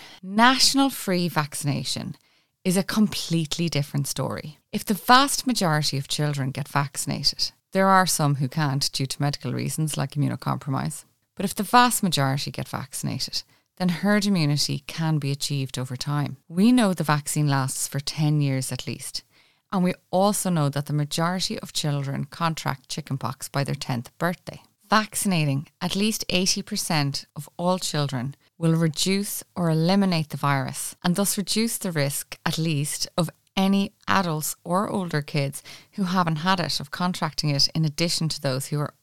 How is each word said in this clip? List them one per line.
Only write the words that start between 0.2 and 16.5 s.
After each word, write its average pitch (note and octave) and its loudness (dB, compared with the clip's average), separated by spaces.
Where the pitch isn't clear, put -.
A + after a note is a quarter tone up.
national B3+ 4
free F3+ 0
vaccination C#3+ -4
is F#3 2
a F#3+ 4
completely E3 0
different C#3+ -2
story. - -6
If G#3 -6
the G#3+ 2
vast B3+ 4
majority D#3 0
of C#3 -6
children C#3+ -2
get C#3 -6
vaccinated, - -2
there F#3+ 4
are F#3 8
some C#3+ 2
who C3+ 0
can't C#3 0
due - -2
to - -4
medical C#3 -2
reasons C#3+ -2
like C#3 -2
immunocompromise. C3+ -2
But F#3 -4
if - -4
the G#3+ -2
vast B3 4
majority C#3 0
get C3+ -6
vaccinated, - -6
then F3+ 0
herd G3+ 2
immunity D3 2
can D#3+ 0
be C#3 -2
achieved C#3 -4
over B2+ -6
time. C#3+ -2
We F#3 4